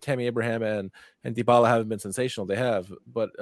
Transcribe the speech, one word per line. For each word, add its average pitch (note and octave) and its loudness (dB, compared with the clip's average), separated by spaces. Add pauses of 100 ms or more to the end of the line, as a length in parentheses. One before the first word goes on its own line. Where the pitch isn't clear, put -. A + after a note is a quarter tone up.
Tammy B2+ -2
Abraham A2+ -2
and, G#2 -4 (320)
and A#2+ -6
Dybala A#2+ 6
haven't A2+ 2
been G#2+ -4
sensational. A2+ -4
They F#2+ 0
have. G#2+ -2 (200)
But, A2+ -4